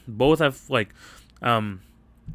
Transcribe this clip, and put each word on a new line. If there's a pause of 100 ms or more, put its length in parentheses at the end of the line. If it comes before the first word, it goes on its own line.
both
have,
like, (520)
um, (540)